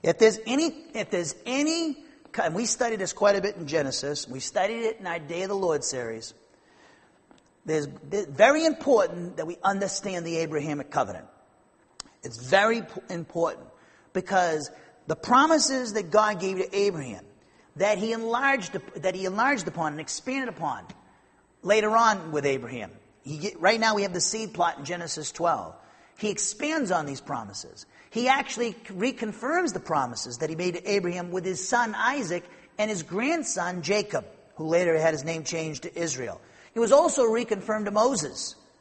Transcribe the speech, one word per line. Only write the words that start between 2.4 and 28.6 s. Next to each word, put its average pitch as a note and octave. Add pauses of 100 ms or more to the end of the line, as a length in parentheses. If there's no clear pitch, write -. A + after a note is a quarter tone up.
we G#3+
studied A3+
this F#3
quite G3+
a F#3+
bit G3+
in E3+
Genesis, C#3+
we B2+
studied G#3+
it A3
in F#3+
our E3+
Day E3
of F#3+
the G3+
Lord E3+
series, A2+ (1300)
there's, D#3 (240)
it's G3
very C4
important F3+
that D#3+
we E3+
understand F#3+
the E3
Abrahamic D3
covenant. F#2+ (960)
It's A#2
very G3
p-, - (220)
important E3+ (480)
because F3+ (380)
the D#3
promises C4
that F#3
God G#3+
gave F#3+
to F#3
Abraham, D#3 (520)
that G3
he A3
enlarged, A3+ (200)
that F#3
he F#3+
enlarged G#3
upon D#3
and D3+
expanded B3+
upon B2 (800)
later G#3+
on G3+
with D3
Abraham. A#2+ (320)
He D3
get, F#3+
right G#3+
now A3
we G3+
have F#3
the F3+
seed A3
plot E3+
in C#3+
Genesis E3
twelve. C#3+ (440)
He G#3+
expands D4
on D#3+
these C#3
promises. - (240)
He B3
actually A#3+ (160)